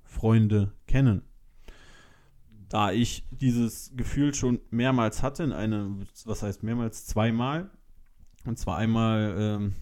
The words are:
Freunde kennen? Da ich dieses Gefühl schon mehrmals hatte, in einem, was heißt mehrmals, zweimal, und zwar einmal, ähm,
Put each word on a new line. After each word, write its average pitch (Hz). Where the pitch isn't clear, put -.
Freunde 107
kennen? 127
Da 104
ich 117
dieses 120
Gefühl 139
schon 123
mehrmals 117
hatte, 139
in 123
einem, 101
was 107
heißt 104
mehrmals, 113
zweimal, 120
und 117
zwar 85
einmal, 110
ähm, 104